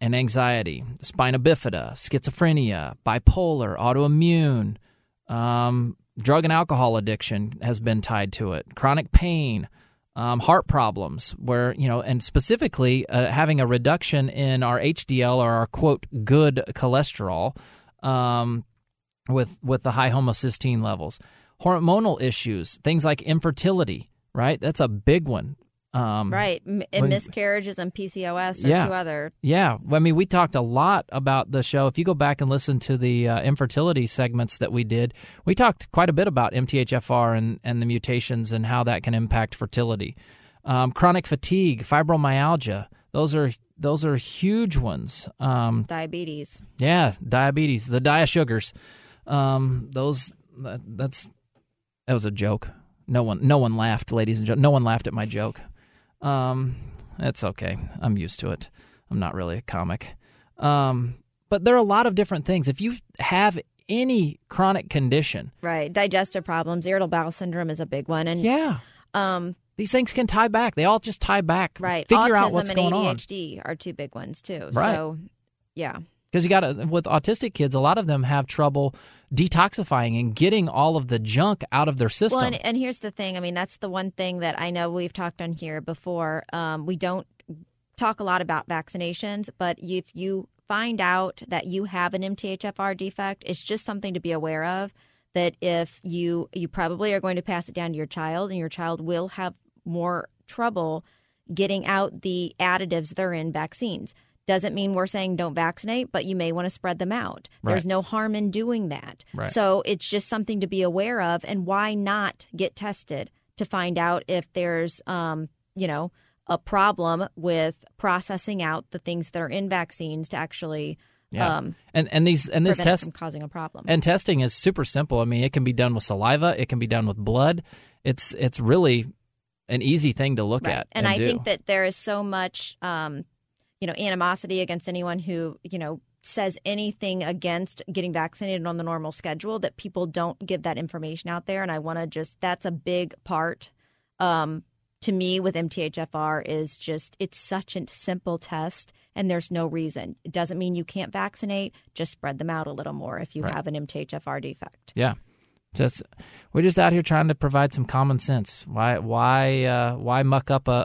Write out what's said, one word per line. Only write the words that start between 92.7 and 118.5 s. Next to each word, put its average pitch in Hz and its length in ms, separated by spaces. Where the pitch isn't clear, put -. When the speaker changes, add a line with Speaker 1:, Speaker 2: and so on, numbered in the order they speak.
Speaker 2:
R 196 140
defect, 196 540
it's 175 160
just 208 200
something 202 300
to 175 60
be 170 120
aware 156 340
of, 190 280
that 175 280
if 170 420
you, 170 500
you 170 140
probably 180 460
are 196 60
going 185 180
to 180 40
pass 170 280
it - 60
down 170 160
to 156 60
your 151 80
child, 170 460
and 185 80
your 160 100
child 165 320
will 170 280
have 185 260
more 170 460
trouble 180 560
getting 196 360
out 196 340
the 180 380
additives 180 560
that 190 80
are 180 100
in 160 180
vaccines. 160 640
Doesn't 190 280
mean 196 200
we're 185 120
saying 190 300
don't 165 180
vaccinate, 202 580
but 160 140
you 190 100
may 165 160
wanna 175 200
spread 175 260
them 185 140
out. 226 360
Speaker 1:
Right. - 120
Speaker 2:
There's 175 120
no 190 160
harm 220 340
in 208 140
doing 220 400
that. - 340
Speaker 1:
Right. - 160
Speaker 2:
So 196 340
it's - 240
just 202 180
something 214 340
to 196 60
be 190 140
aware 190 400
of, 170 260
and 190 200
why 208 260
not 202 640
get 220 200
tested - 540
to 208 80
find 180 340
out 175 280
if 175 260
there's, 170 520
um, 160 440
you 185 120
know, 156 240
a 170 100
problem 190 760
with 165 500
processing 185 640